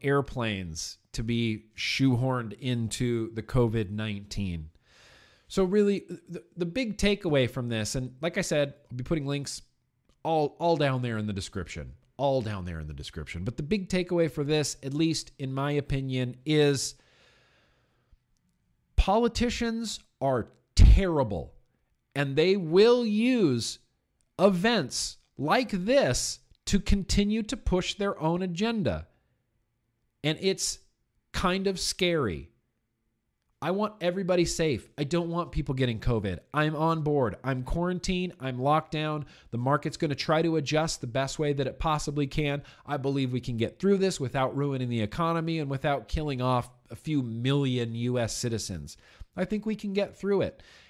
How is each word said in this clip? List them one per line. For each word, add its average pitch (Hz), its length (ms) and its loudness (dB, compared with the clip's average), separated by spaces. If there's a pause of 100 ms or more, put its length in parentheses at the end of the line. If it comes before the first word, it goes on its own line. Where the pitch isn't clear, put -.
airplanes 110 1000 -2 (140)
to 123 100 -6
be 117 420 -2 (100)
shoehorned 127 840 0
into 120 760 -2
the 110 80 -8
covid 113 480 2
nineteen? 98 800 -6 (800)
So - 160 0
really, 202 420 2 (240)
the, 170 140 -12 (120)
the 175 100 -4
big 214 320 -4
takeaway 170 520 2
from 120 200 -6
this, 110 260 -4
and 127 260 -6
like 175 160 -4
I 196 40 0
said, 147 340 0 (160)
I'll 123 60 -10
be 127 60 -6
putting 151 220 -2
links 143 360 -6 (600)
all, 156 360 2
all 170 160 4
down 135 260 2
there 120 160 -2
in 107 100 -2
the 107 60 -2
description. 82 600 -8 (240)
All 135 240 2
down 104 220 -6
there 85 160 -8
in 76 80 -8
the 76 60 -10
description. 76 500 -10
But 107 140 -6
the 156 60 -4
big 185 260 -2
takeaway 175 420 0
for 151 120 -4
this, 147 380 -2
at 135 120 -8
least 160 440 -2
in 135 160 -6
my 139 200 -2
opinion, 131 720 -2
is 147 500 2 (2000)
politicians 233 1040 0 (220)
are 131 260 0 (280)
terrible. 135 800 6 (600)
And 139 200 -2
they 175 200 4
will 202 500 6
use 208 760 2 (600)
events 190 800 2 (200)
like 190 340 0
this 196 680 2 (280)
to 202 120 4
continue 202 640 2
to 220 140 -8
push - 380 0
their 202 240 -2
own 165 220 0
agenda. 175 640 -2 (1160)
And 156 180 0
it's - 380 -2 (540)
kind 190 340 0
of 190 120 -2
scary. 131 720 -2 (1120)
I 160 100 -2
want 208 280 -2
everybody 180 460 2
safe. 156 520 0
I 147 80 -2
don't 170 240 0
want 170 220 -2
people 143 220 -2
getting 123 260 0
covid. 101 400 0 (140)
I'm 151 220 0
on 160 260 0
board. 143 420 0
I'm 127 200 -2
quarantined. 180 760 -2
I'm 131 200 -6
locked 147 320 2
down. 151 340 -4 (240)
The 117 80 -6
market's 143 400 0
gonna 151 160 0
try 156 300 2
to 160 140 2
adjust 151 440 0
the 127 60 -6
best 135 320 -2
way 147 140 0
that 139 120 -2
it - 140 -6
possibly 147 480 0
can. 143 340 -2 (240)
I 147 120 -4
believe 135 340 0
we 127 80 -2
can 120 180 -6
get - 220 -2
through 196 180 4
this 190 220 0
without 131 360 -2
ruining 135 340 -2
the 117 120 0
economy 165 580 -2
and 143 100 -4
without 139 380 -2
killing 147 340 -4
off 127 280 0 (220)
a - 40 -14
few 151 280 -2
million 123 720 0
U 120 240 -2
S 113 160 -2
citizens. 101 640 -6 (380)
I 185 100 -2
think 214 200 -4
we 220 100 -2
can 208 180 -8
get 196 220 -2
through 196 260 0
it. 95 200 -4 (280)